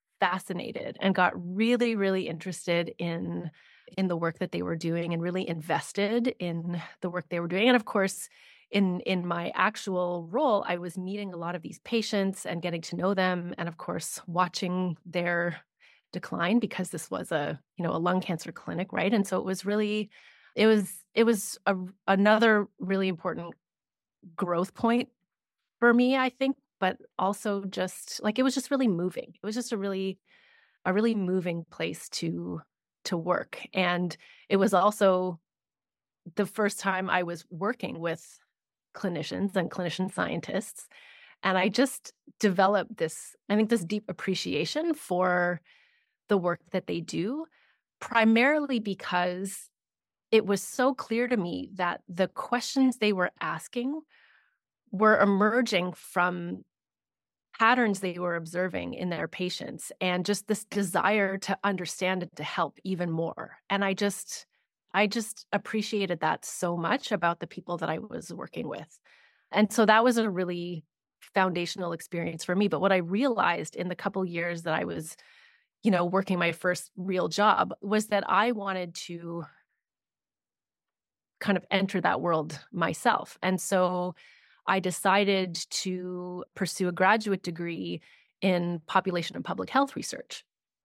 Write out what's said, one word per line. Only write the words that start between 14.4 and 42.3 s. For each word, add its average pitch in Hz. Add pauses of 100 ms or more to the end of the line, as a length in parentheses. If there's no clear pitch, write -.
their 175 (540)
decline, 180
because 190
this -
was 185
a, 147 (160)
you 170
know, 160
a 165
lung 180
cancer 170
clinic, 175
right? 190
And 196
so 185
it -
was 185
really, 208 (440)
it 214
was, 214 (240)
it 226
was 226
a, 196 (300)
another 208 (120)
really 190
important 170 (840)
growth 175
point 240 (720)
for 240
me, 247
I 262
think, 269 (240)
but 185 (220)
also 202
just, -
like, 214
it 262
was 262
just -
really 269
moving. 175
It -
was 214
just 240
a 226
really, 190 (640)
a 190
really 220
moving 180
place -
to, 170 (440)
to 180
work. -
And 180 (320)
it 202
was 196
also 185 (960)
the 208
first -
time 185
I 180
was 170
working 180
with 165 (560)
clinicians 185
and 175
clinician 180
scientists. - (560)
And 190
I 185
just - (260)